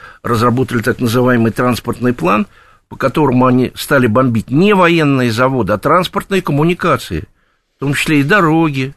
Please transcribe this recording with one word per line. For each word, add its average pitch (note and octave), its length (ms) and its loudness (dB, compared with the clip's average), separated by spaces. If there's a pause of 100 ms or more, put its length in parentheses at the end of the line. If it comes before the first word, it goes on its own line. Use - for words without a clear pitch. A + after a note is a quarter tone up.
(240)
разработали A#2+ 580 0
так A#2+ 180 -2
называемый A#2+ 520 0
транспортный B2 600 -2
план, G3+ 340 -2 (420)
по - 60 -16
которому B2+ 500 0
они B2+ 300 2
стали C3 320 0
бомбить A#2 420 0
не F#3 240 2
военные D#3 580 2
заводы, A#2+ 420 0
а G#2+ 40 0
транспортные F#3 640 -2
коммуникации, D3+ 840 -2 (500)
в - 60 -20
том C#3 120 -2
числе D3 280 0
и - 20 -2
дороги, D#3 720 0